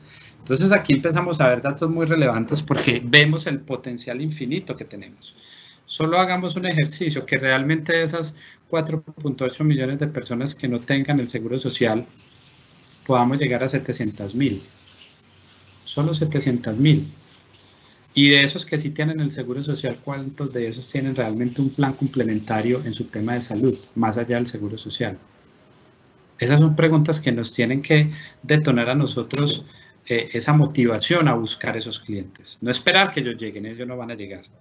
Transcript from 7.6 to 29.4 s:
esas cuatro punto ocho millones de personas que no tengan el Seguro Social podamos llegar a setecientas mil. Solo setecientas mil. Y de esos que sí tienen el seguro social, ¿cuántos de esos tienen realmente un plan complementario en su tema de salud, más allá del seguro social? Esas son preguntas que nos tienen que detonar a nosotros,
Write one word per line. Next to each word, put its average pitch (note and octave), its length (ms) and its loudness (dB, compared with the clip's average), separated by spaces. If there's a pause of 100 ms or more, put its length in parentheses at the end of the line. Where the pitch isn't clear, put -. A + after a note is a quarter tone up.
esas D#3+ 340 -4 (320)
cuatro D#3 340 -2
punto C#3+ 420 -6
ocho C3 200 -2
millones C#3 340 2
de D3+ 100 -2
personas C3 460 -6
que - 120 -6
no A#2+ 140 -2
tengan C#3 400 0
el A#2+ 80 -4
Seguro A#2 280 -4
Social B2 480 0 (1000)
podamos B2+ 320 4
llegar B2 240 0
a C3 60 -2
setecientas A2 640 -4
mil. B2 260 0 (1200)
Solo D#3 300 -2
setecientas C3+ 640 -2
mil. D3 280 6 (1080)
Y C#3+ 160 8
de C#3+ 120 8
esos D3 220 0
que D#3+ 140 -2
sí D3+ 120 -4
tienen D#3 300 -2
el C#3+ 100 -2
seguro B2 300 -6
social, C#3 420 -4
¿cuántos C#3 500 -8
de A#2+ 160 -4
esos A#2 220 -10
tienen C3+ 260 -4
realmente A#2+ 440 -2
un C3+ 100 2
plan C3 220 0
complementario A2+ 920 -2
en A#2 80 -6
su - 120 -6
tema A2 300 -4
de A#2+ 60 -2
salud, A2+ 360 0 (200)
más A2+ 220 0
allá A#2+ 180 -2
del A#2+ 100 0
seguro G#2 320 -8
social? G#2 400 -6 (1200)
Esas C3+ 220 6
son D#3 160 6
preguntas D#3+ 440 4
que B2+ 120 0
nos A#2 200 -4
tienen B2+ 300 0
que D3+ 280 4 (320)
detonar C#3 460 2
a B2+ 60 0
nosotros, C#3+ 720 -2 (420)